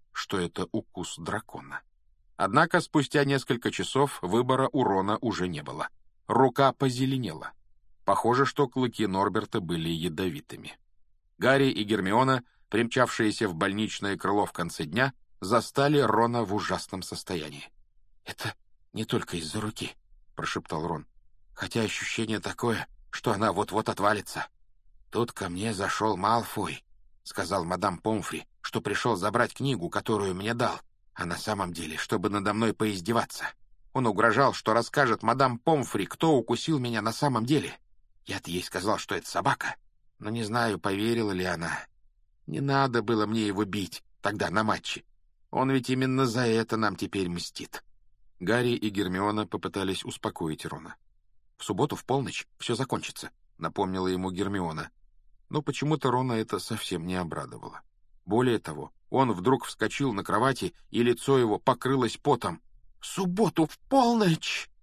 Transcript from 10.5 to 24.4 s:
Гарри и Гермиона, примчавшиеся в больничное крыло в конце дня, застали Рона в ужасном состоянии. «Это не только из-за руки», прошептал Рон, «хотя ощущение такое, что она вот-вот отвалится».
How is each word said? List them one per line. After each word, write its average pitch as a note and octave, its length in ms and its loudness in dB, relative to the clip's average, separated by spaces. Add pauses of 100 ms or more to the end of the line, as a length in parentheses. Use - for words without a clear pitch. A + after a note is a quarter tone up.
Гарри C3+ 320 6
и G#2 140 -2
Гермиона, A2 600 2 (240)
примчавшиеся A2+ 800 2
в F2 60 -4
больничное G2 640 -2
крыло G2 300 2
в - 60 -8
конце E2+ 320 -6
дня, A2 280 0 (280)
застали C#3 580 2
Рона A#2 460 4
в F#2+ 100 -4
ужасном F#2 480 -4
состоянии. D2+ 680 -8 (540)
«Это - 300 -8 (380)
не A2 120 -6
только - 320 -4
из-за E2 240 -6
руки», - 360 -8 (380)
прошептал D#2 520 -4
Рон, D#2 200 -4 (460)
«хотя - 300 -2
ощущение G#2+ 580 -2
такое, G#2+ 460 -2 (240)
что - 220 0
она G#2 200 2
вот-вот G2 360 0
отвалится». G#2 580 0 (640)